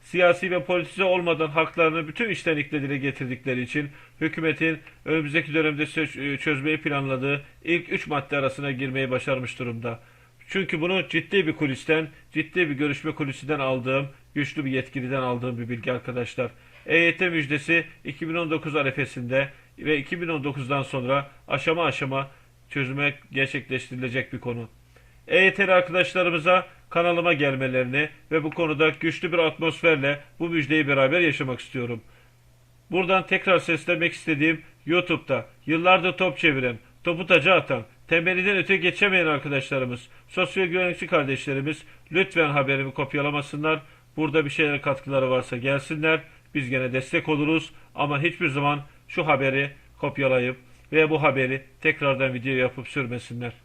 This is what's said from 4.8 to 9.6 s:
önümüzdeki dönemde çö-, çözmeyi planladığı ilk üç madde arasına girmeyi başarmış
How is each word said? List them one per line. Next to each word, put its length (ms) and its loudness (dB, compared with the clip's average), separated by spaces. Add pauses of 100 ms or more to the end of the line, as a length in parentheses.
önümüzdeki 480 -2
dönemde 300 0
çö-, 540 -4
çözmeyi 400 -2
planladığı 640 -2 (220)
ilk 280 -2
üç 160 -4
madde 300 -2
arasına 340 -2
girmeyi 400 -2
başarmış 480 -2